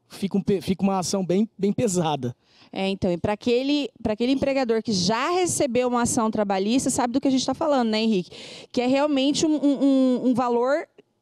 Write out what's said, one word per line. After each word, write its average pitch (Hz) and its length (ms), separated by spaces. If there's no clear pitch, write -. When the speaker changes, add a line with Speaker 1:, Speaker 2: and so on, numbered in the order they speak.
Speaker 1:
fica - 300
um 190 60
pe-, 190 180
fica 180 220
uma 196 160
ação 185 260
bem, 190 240
bem 196 140
pesada. 160 640
Speaker 2:
É, 190 160
então, 196 240
e 175 60
pra 196 160
aquele, 254 560
pra 214 100
aquele 240 200
empregador 262 500
que 226 100
já 220 380
recebeu 294 580
uma 240 140
ação 233 280
trabalhista, 214 600
sabe 247 240
do 277 60
que 285 80
a - 20
gente 262 160
tá 262 80
falando, 269 340
né, 214 140
Henrique? 220 280
Que 247 120
é 247 40
realmente 277 600
um, 311 80
um, 277 300
um, 262 440
um 254 60
valor 247 520